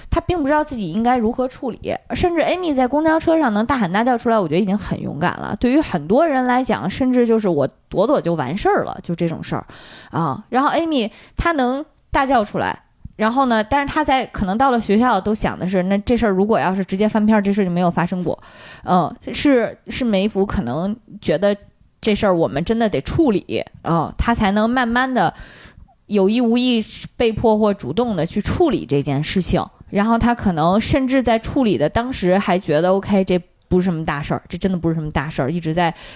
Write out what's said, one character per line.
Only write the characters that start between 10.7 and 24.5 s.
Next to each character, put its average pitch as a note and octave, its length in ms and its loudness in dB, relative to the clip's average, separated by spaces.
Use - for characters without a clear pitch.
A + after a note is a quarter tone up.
Amy D4 380 -2
她 F4 160 0
能 C4+ 320 -2
大 C#4 140 2
叫 B3+ 180 2
出 G3+ 140 -6
来， F#2 200 -4
然 A3 160 0
后 C4 140 2
呢， A3+ 180 2
但 C4+ 220 0
是 C4+ 80 -8
她 D#4 100 0
在 C4 220 0
可 - 200 -6
能 F#3+ 120 -2
到 C4 140 4
了 A#3+ 100 2
学 G#3 160 2
校 A#3 240 2
都 G#3 120 -2
想 C#3 240 -4
的 E3 100 -6
是， F#3 160 0
那 G3 160 0
这 A#3 180 0
事 A3+ 80 2
儿 G#3+ 40 4
如 F#3+ 160 2
果 G#3 140 2
要 E3+ 140 0
是 G3 100 -2
直 F#3+ 140 -6
接 G#3+ 100 2
翻 G#3+ 180 2
篇 G#3+ 120 6
儿， G#3 40 2
这 G3 120 2
事 G#3 80 0
儿 F#3+ 40 2
就 F3+ 60 -2
没 F3 80 0
有 F3 120 2
发 E3+ 140 0
生 F3+ 180 -4
过。 - 140 -4
嗯， E4 280 2
是， A#3 440 2
是 B3 180 -4
梅 G3+ 220 2
芙 G3 180 0
可 G3+ 160 -2
能 E3+ 340 -4
觉 D#3 180 0
得 G3+ 180 2
这 G#3+ 160 2
事 A3 100 -2
儿 F#3+ 80 4
我 D#3+ 140 2
们 C#3 160 -2
真 A3+ 160 -2
的 A#3 80 2
得 D#3 140 -2
处 D4+ 300 0
理， - 300 -2
嗯， D#3+ 340 -2
她 - 160 0
才 A3 180 0